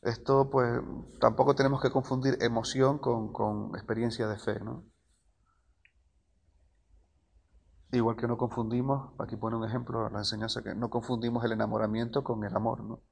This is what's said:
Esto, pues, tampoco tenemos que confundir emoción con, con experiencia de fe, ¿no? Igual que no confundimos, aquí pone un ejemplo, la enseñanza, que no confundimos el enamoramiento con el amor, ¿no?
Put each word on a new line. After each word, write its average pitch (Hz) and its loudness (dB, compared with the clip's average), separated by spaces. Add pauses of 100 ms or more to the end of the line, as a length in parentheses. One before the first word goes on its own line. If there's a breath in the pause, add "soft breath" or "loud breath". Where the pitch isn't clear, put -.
Esto, 135 4
pues, 123 4 (400)
tampoco 127 6
tenemos 139 2
que 131 4
confundir 131 0
emoción 131 2
con, 113 -2
con 107 -2
experiencia 113 -2
de 104 -4
fe, - -2
¿no? 117 -10 (3000)
Igual 117 4
que 113 -4
no 117 -2
confundimos, 123 -2
aquí 107 -6
pone 110 -4
un 110 -4
ejemplo, 113 -4
la 101 -6
enseñanza, 110 -4
que 104 -8
no 117 -4
confundimos 120 -2
el 113 2
enamoramiento 110 -2
con 110 -4
el 101 -4
amor, 113 -2
¿no? - -12 (120)